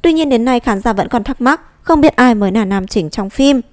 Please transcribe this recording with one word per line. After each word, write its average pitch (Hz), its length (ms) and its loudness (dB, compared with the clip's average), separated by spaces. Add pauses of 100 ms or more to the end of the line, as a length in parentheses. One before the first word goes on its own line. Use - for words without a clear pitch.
Tuy 339 120 2
nhiên, 311 160 -2
đến 233 160 2
nay 254 140 2
khán 202 220 -2
giả 226 120 -2
vẫn 190 140 -2
còn 220 160 -4
thắc - 180 -8
mắc 269 200 0 (200)
không 320 200 2
biết 302 140 4
ai 247 200 4
mới 196 160 0
là 214 140 0
nam 196 220 -4
chính 165 220 -4
trong 196 200 -8
phim. 269 320 2 (100)